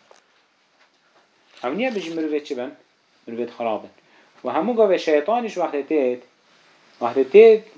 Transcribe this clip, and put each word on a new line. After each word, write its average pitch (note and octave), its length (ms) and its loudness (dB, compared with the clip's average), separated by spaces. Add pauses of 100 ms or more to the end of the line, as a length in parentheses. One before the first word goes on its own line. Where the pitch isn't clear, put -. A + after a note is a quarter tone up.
(1600)
هم C3 100 -6
نيا B3+ 160 -4
بجي E3+ 240 -10
مروفيت D3+ 340 -6
چه - 40 -8
بن؟ B2+ 200 -8 (560)
مروفيت A#2 220 -8
خرابن. G#2+ 380 -6 (560)
و B2+ 60 -4
همو E3+ 220 -2
قوة G#3+ 240 2
شيطانش F3+ 640 -2
وقت D3 180 -4
تيت، C3 460 -2 (840)
وقتی B2+ 200 0
تی G#3+ 380 8 (160)